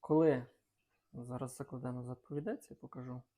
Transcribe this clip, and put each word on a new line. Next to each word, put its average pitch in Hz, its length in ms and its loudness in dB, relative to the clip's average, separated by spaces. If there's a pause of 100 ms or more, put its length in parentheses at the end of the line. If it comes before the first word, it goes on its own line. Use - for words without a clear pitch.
Коли, 151 460 6 (640)
зараз 123 440 -8
закладемо 127 460 -8
за 123 120 -6
повідець, 151 560 -6
я - 60 -16
покажу. 127 460 -10 (160)